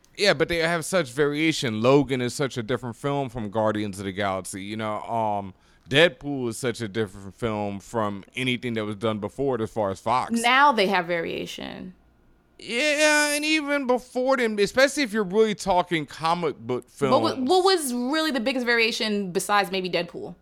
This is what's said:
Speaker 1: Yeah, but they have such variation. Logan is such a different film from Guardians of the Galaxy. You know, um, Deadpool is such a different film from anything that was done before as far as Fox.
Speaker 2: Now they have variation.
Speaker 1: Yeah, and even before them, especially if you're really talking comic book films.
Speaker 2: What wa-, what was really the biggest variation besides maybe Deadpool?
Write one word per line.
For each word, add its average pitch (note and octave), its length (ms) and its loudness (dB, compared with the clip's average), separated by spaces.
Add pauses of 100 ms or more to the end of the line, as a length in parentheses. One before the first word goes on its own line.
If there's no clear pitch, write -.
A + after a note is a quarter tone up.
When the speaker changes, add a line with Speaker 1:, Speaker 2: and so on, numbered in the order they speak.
(180)
Speaker 1:
Yeah, F#3+ 160 4
but D3+ 160 2
they E3+ 80 -2
have E3 260 0
such E3 280 -2
variation. C#3+ 720 0
Logan C3 380 4
is B2 120 -4
such C3+ 240 -4
a A#2+ 60 -4
different A#2 320 -4
film C#3+ 340 -4
from A2 220 -8
Guardians G#2 480 0
of G2+ 60 -8
the G2 80 -4
Galaxy. F#2+ 500 -4
You G#2 140 -10
know, G#2+ 260 -6
um, G#2 500 -4 (360)
Deadpool C#3+ 600 2
is A2 80 -6
such A#2 240 -4
a A2+ 60 -4
different G2 480 -6
film G#2 440 -4
from G2+ 440 -4 (120)
anything B2 380 -2
that A2 120 -2
was G#2+ 100 -6
done G#2+ 240 -2
before A#2+ 420 -2
as A2 80 -2
far G#2 220 0
as F#2+ 80 -8
Fox. A#2+ 320 0
Speaker 2:
Now B3 400 4
they G#3+ 160 2
have F#3 180 0
variation. F3 880 -6 (640)
Speaker 1:
Yeah, D4 800 2
and D4 100 -2
even C#4+ 400 0
before B3+ 520 0
them, A3+ 200 0
especially C4 460 2
if G3+ 100 -2
you're A3 100 0
really G#3 300 4
talking F3 540 0
comic E3 500 -2
book A#2 320 -4
films. C3+ 220 0
Speaker 2:
What D4+ 260 2
wa-, C4 60 -4
what F4 220 4
was E4 280 2
really D4 380 0
the B3+ 80 -2
biggest B3 260 -2
variation A3 680 0
besides F#3+ 380 0
maybe F#3 200 -4
Deadpool? E3+ 520 -6